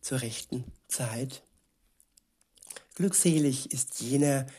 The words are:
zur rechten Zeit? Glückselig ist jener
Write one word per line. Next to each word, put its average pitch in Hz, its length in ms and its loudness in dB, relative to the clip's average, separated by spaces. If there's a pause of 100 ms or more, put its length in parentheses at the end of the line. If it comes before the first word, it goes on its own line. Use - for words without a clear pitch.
zur 131 220 -2
rechten 123 420 -6 (240)
Zeit? 123 540 -4 (1500)
Glückselig 156 760 4
ist - 280 -6
jener 135 460 2 (120)